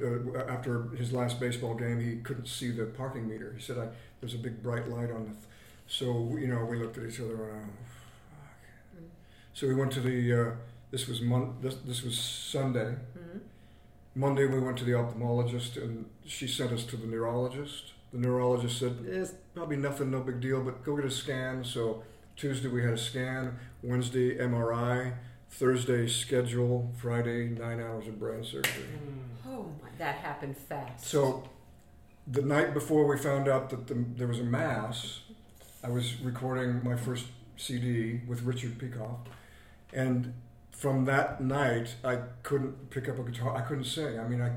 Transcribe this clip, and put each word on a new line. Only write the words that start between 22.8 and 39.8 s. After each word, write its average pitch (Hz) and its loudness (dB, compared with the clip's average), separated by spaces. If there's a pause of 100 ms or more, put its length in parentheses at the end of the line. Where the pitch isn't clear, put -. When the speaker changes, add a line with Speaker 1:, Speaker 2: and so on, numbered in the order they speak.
Speaker 1:
had 117 6
a 117 2
scan, 127 -2 (240)
Wednesday 123 2
M 123 2
R 117 4
I, 123 2 (380)
Thursday 123 6
schedule, 120 2
Friday 120 2
nine 117 -4
hours 113 -6
of 107 -8
brain 113 -4
surgery. - -2
Speaker 3:
Mm. 139 -10
Speaker 2:
Oh 240 -6 (160)
my, - -14 (100)
that 147 0
happened 143 -6
fast. 131 -8
Speaker 1:
So 139 4 (840)
the 131 2
night 147 6
before 147 6
we 139 6
found 139 4
out 131 4
that 123 -6
the, 139 -2 (220)
there 123 0
was 117 2
a 123 -2
mass, 127 0 (640)
I 120 -2
was 120 0
recording 123 0
my 123 2
first 120 -2 (320)
C 123 -2
D 120 2
with 120 -2
Richard 120 -2
Peikoff, 120 -6 (760)